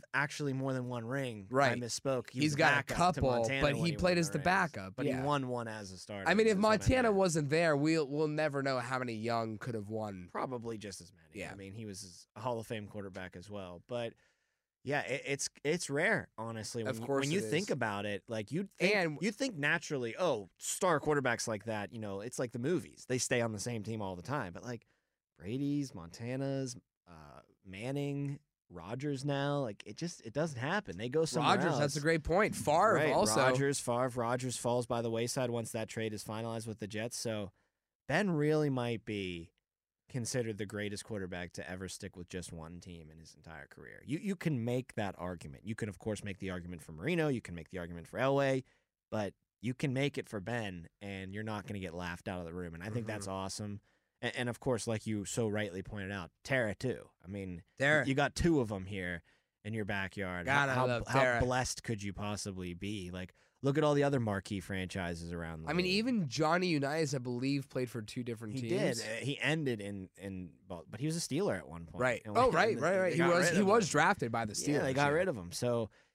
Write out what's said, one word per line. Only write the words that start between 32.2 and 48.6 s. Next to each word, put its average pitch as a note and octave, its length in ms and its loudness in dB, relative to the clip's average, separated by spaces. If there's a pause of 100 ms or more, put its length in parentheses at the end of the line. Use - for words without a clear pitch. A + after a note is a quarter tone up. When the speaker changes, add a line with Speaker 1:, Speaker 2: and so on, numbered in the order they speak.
Speaker 2:
point. F#3 300 4
Favre F3 420 6
Speaker 1:
Right, D3 180 4
Speaker 2:
also. F#3 260 6
Speaker 1:
Rodgers, C3+ 400 6
Favre, B2 360 2
Rodgers B2 420 0
falls B2 280 2
by A#2 160 0
the A#2 80 0
wayside A#2 400 2
once A#2 220 -2
that A2 160 -2
trade A2 260 -2
is G#2 80 -6
finalized A2+ 460 -4
with A2 120 -6
the G#2 80 -6
Jets. G#2+ 300 -4
So G#2+ 340 -4 (580)
Ben F#3 220 2
really D3+ 380 4
might A#2+ 360 -2
be F#2 460 -4 (580)
considered A2+ 480 -2
the G#2+ 80 -2
greatest G2+ 400 -4
quarterback F2+ 480 -6
to D2 160 -10
ever F#2 180 -6
stick - 300 -10
with F2 120 -12
just F2+ 220 -8
one E2 300 -12
team E2 280 -16
in D#2+ 100 -20
his D#2 160 -20
entire D#2 320 -14
career. A1 380 -18
You, D3+ 160 -2
you G3 140 -2
can C#3 300 -2
make B2 300 -2
that G2+ 220 -2
argument. D#2+ 480 -8
You A2 100 -6
can, A2+ 120 -4
of F#2+ 120 -8
course, G#2 240 -4
make G2+ 160 -6
the F#2+ 100 -4
argument F2 320 -6
for - 100 -16
Marino. D3+ 380 0
You A#2+ 120 0
can E2+ 140 -10
make E2 140 -10
the F#2 100 -8
argument E2+ 280 -8
for - 120 -8
Elway. C3+ 440 2 (480)